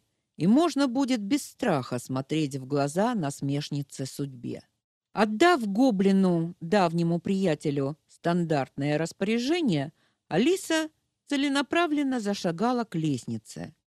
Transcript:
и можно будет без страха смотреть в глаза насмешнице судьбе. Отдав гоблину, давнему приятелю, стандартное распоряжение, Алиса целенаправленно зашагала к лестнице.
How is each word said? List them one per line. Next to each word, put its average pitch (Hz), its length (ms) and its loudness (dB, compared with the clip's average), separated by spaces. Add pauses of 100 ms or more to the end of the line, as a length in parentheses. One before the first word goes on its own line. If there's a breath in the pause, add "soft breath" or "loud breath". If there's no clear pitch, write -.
(360)
и 156 120 0
можно 277 400 4
будет 247 340 0
без 208 220 -2
страха 156 560 -2
смотреть 139 560 -4
в 131 100 -10
глаза 147 480 0
насмешнице 143 920 -4
судьбе. 127 560 -10 (500)
Отдав 226 540 4
гоблину, 190 920 4
давнему 170 600 2
приятелю, 151 800 0 (100)
стандартное 151 920 -2
распоряжение, 214 960 -2 (340)
Алиса 311 640 0 (380)
целенаправленно 285 920 0
зашагала 202 640 -2
к - 120 -8
лестнице. 123 800 -6 (200)